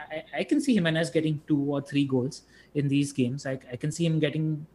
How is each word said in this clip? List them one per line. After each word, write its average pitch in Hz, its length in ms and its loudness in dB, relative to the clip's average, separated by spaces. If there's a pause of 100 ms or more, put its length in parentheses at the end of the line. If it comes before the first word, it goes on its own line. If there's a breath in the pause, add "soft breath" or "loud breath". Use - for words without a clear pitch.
(160)
I, 156 240 -8
I 185 40 -2
can 302 160 2
see 254 140 2
Jimenez 165 380 2
getting 156 360 0
two 147 120 4
or 139 220 0
three 143 240 0
goals 131 360 -2 (320 soft breath)
in 143 140 0
these 143 260 0
games. 131 320 -2
I, 131 140 -4 (120)
I 123 40 -8
can 147 160 -4
see 170 140 -2
him 160 140 2
getting 156 560 -2